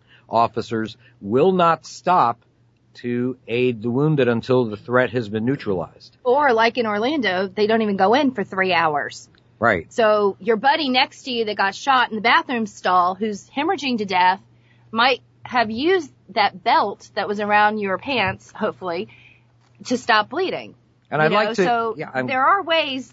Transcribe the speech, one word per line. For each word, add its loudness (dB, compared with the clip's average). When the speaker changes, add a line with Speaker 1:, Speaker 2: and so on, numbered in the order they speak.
Speaker 1:
officers -2
will 2
not 2
stop 0
to -4
aid 0
the -4
wounded 2
until 2
the -8
threat 0
has -4
been -4
neutralized. -6
Speaker 2:
Or, 2
like 0
in 0
Orlando, -2
they -2
don't 2
even -2
go 4
in 2
for -4
three -2
hours. -2
Speaker 1:
Right. 0
Speaker 2:
So 2
your 0
buddy 0
next 0
to -8
you -2
that -4
got 0
shot 2
in -8
the -6
bathroom 2
stall, 0
who's -8
hemorrhaging -2
to -4
death, 2
might 2
have -2
used -2
that -2
belt 0
that -4
was -4
around 4
your -2
pants, -4
hopefully, -6
to -2
stop 0
bleeding. -6
Speaker 1:
And 0
Speaker 2:
You 4
Speaker 1:
I'd 2
Speaker 2:
know, 2
Speaker 1:
like 0
to, 0
Speaker 2:
so -2
Speaker 1:
yeah, -10
I'm -4
Speaker 2:
there -2
are 2
ways -4